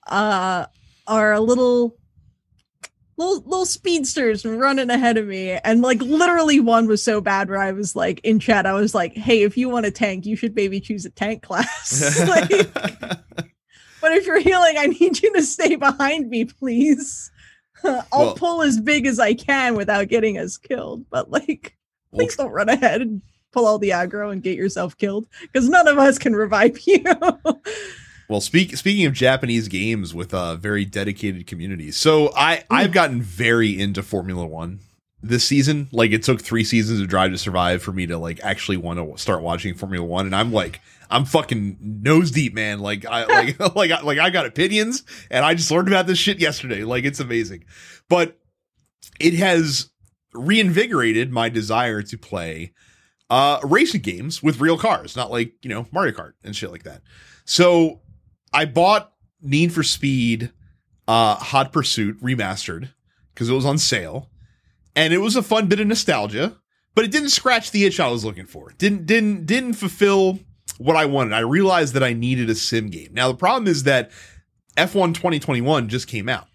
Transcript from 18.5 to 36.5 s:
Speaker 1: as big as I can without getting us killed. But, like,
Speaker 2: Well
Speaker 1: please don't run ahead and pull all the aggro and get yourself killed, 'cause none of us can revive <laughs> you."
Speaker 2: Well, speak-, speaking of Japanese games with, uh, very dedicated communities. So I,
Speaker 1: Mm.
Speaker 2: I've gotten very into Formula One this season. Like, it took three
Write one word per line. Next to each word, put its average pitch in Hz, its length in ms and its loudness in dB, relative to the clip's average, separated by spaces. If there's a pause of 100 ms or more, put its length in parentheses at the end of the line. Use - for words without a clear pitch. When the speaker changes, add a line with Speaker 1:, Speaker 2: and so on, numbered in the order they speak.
Speaker 1:
as 269 200 2
big 277 240 0
as 247 160 0
I 220 140 4
can 254 400 0
without 202 340 0
getting 214 280 0
us 170 200 -8
killed. - 520 -8
But, - 220 -4
like, - 460 -6 (340)
Speaker 2:
Well - 140 0
Speaker 1:
please 240 100 -8
don't 269 160 -4
run 202 180 -2
ahead 233 320 2
and 214 200 -6 (300)
pull 240 160 2
all 214 120 4
the 202 120 0
aggro 185 400 -4
and 190 120 -8
get 185 140 -4
yourself 180 400 -4
killed, 202 300 -4 (260)
'cause 254 160 4
none 339 180 6
of 285 100 6
us 277 200 6
can 233 180 0
revive 214 460 2
<laughs> - 60 -6
you." 381 160 6 (1300)
Speaker 2:
Well, 107 120 -2
speak-, 185 340 0
speaking 196 300 0
of 135 80 2
Japanese 127 560 2
games 95 440 -4
with, 87 200 -10
uh, 87 240 -4
very 104 260 -2
dedicated 98 640 -6
communities. 85 480 -10
So 156 400 2
I, 156 220 2
Speaker 1:
Mm. - 140 -10
Speaker 2:
I've 175 200 2
gotten 151 300 2
very 107 580 0
into 98 240 -2
Formula 92 420 -6
One 82 340 -12 (420)
this 117 240 0
season. 143 480 2
Like, 117 180 4
it 110 120 0
took 120 180 0
three 113 240 -2